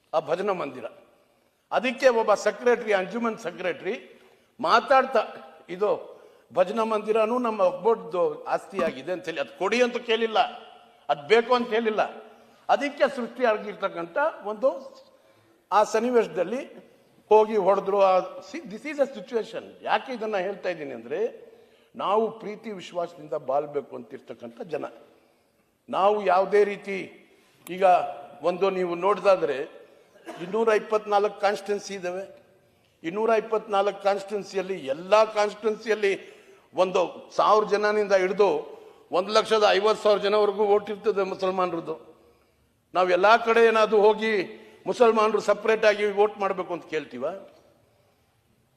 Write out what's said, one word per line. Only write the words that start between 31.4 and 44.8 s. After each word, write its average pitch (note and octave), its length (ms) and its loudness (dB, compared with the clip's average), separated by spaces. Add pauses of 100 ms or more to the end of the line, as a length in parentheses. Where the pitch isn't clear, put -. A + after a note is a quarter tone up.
ಕಾನ್ಸ್ಟಿಟ್ಯೂನ್ಸಿ G3+ 540 -4
ಇದ್ದಾವೆ. F#3 500 -10 (580)
ಇನ್ನೂರ G#3 280 -2
ಇಪ್ಪತ್ನಾಲ್ಕು G#3+ 720 0
ಕಾನ್ಸ್ಟಿಟ್ಯೂನ್ಸಿಯಲ್ಲಿ, F#3+ 840 -4
ಎಲ್ಲ F#3 380 4
ಕಾನ್ಸ್ಟಿಟ್ಯೂನ್ಸಿಯಲ್ಲಿ G#3 1160 -2 (320)
ಒಂದು F3+ 600 0
ಸಾವಿರ G3 320 4
ಜನನಿಂದ G#3 440 0
ಹಿಡಿದು F#3+ 680 2 (340)
ಒಂದು F#3+ 200 0
ಲಕ್ಷದ G#3+ 360 4
ಐವತ್ತು G3+ 340 2
ಸಾವಿರ G#3 160 4
ಜನವರೆಗೂ G3+ 480 2
ಓಟ್ G#3 240 2
ಇರ್ತದೆ G3+ 320 -2
ಮುಸಲ್ಮಾನರದ್ದು. F3+ 960 -4 (760)
ನಾವು F3+ 160 2
ಎಲ್ಲ G3 260 6
ಕಡೆ A#3 300 4
ಏನಾದ್ರು A3 340 4
ಹೋಗಿ G#3 640 2 (220)